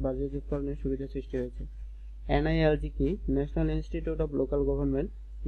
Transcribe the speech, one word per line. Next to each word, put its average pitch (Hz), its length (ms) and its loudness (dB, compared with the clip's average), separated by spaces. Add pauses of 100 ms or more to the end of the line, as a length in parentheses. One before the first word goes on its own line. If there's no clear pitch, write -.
বাজারজাতকরণের 139 760 -2
সুবিধা 135 320 -2
সৃষ্টি 135 280 -6
হয়েছে। 123 220 -6 (760)
এনআইএলজি 151 600 4
কি? 135 100 4 (280)
ন্যাশনাল 151 320 2 (100)
ইনস্টিটিউট 156 480 -4
অফ 151 40 -4 (120)
লোকাল 143 280 2
গভর্নমেন্ট, 139 400 2 (380)